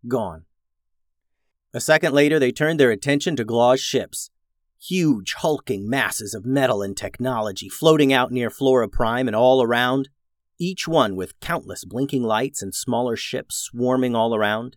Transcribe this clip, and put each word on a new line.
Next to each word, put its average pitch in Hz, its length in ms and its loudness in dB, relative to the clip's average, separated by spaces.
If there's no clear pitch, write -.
Gone. 98 380 -6
A 120 80 -6
second 156 320 2
later, 147 240 4
they 127 140 2
turned 156 280 -2
their 127 120 8
attention 139 460 -2
to 117 60 -4
Glaw's 120 380 4
ships. - 480 -6
Huge, 151 540 -2
hulking 110 560 -4
masses 110 460 -2
of 104 100 -12
metal 127 380 0
and 98 120 -8
technology 107 720 -6
floating 151 440 4
out 127 180 2
near 120 200 -2
Flora 127 360 2
Prime 120 400 -2
and 104 80 -4
all 127 280 4
around, 123 460 0
each 185 300 -6
one 131 280 2
with 90 240 -10
countless - 460 -8
blinking 127 380 -4
lights 113 380 -2
and 95 120 -10
smaller 120 420 -2
ships - 400 -8
swarming 127 600 0
all 113 200 2
around. 110 420 -2